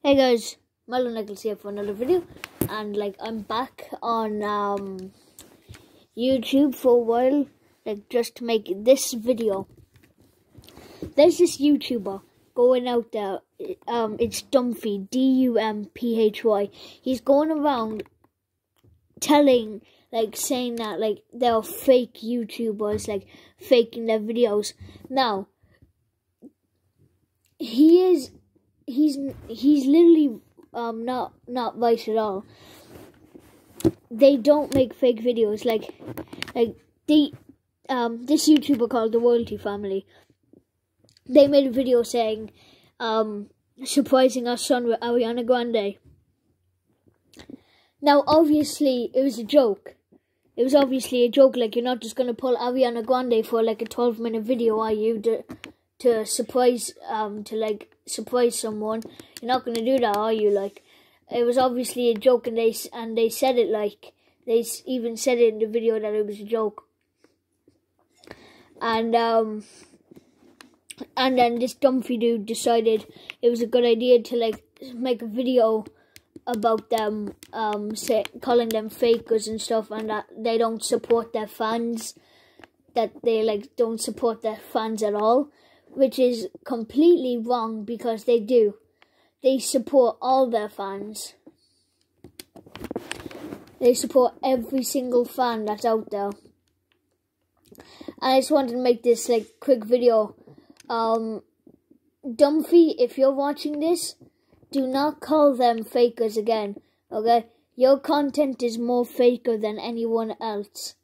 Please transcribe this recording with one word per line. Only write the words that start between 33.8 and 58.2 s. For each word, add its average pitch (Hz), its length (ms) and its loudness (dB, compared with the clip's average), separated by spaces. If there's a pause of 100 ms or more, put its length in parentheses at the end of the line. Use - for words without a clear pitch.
They 269 260 8
don't 285 380 2
make 262 180 2
fake 240 300 0
videos. 220 420 0
Like, 220 300 -2 (600)
like, 233 220 0 (300)
the, 294 260 4 (560)
um, 240 380 -4
this 302 200 2
YouTuber 269 440 4
called 226 220 0
The 233 60 2
Royalty 233 380 2
Family, 202 480 -6 (1200)
they 277 220 8
made 277 180 4
a 262 40 -2
video 240 320 2
saying, 220 480 -4 (500)
um, 214 480 -4 (360)
surprising 262 640 2
our 240 120 -4
son 247 280 0
with 226 140 -2
Ariana 240 460 -2
Grande. 233 500 -2 (2000)
Now, 285 240 6
obviously, 294 880 2
it 262 80 2
was 247 160 -2
a 233 60 -8
joke. 233 500 0 (640)
It 233 60 0
was 262 120 0
obviously 254 500 2
a 240 60 2
joke. 262 260 6
Like, 226 180 -2
you're 240 80 0
not 247 200 -4
just 226 140 -12
gonna 247 180 -2
pull 254 240 -2
Ariana 240 440 0
Grande 240 440 0
for, 226 160 0
like, 226 180 -2
a 226 60 -6
twelve 240 320 -2
minute 226 240 -6
video, 226 380 0
are 220 120 -2
you? 220 300 -2
To, 226 200 -2 (580)
to 226 260 2
surprise, 247 680 0 (160)
um, 214 360 -6
to, 220 120 -10
like, 214 400 -8 (100)
surprise 240 520 -2